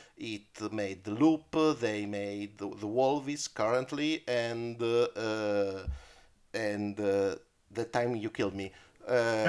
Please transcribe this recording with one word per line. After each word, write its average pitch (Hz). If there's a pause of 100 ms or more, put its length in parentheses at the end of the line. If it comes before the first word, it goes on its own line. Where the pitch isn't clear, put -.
(160)
It 104
made 98
The 107
Loop, 156
they 107
made 101
The, 101
The 101
Wolvies 135
currently, 135
and, 117
uh, 117
uh, 104 (680)
and, 104
uh, 98 (380)
The 107
Time 120
You 107
Killed 98
Me. 98 (340)
Uh, - (360)